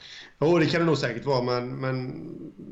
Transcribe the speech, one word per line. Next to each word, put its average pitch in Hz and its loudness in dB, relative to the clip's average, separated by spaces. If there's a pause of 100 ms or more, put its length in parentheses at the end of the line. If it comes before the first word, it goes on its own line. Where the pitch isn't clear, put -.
(400)
Jo, 170 6
det 156 6
kan 165 2
det 170 2
nog 156 4
säkert 120 -4
vara, 135 2
men, 123 -2
men 131 -6 (460)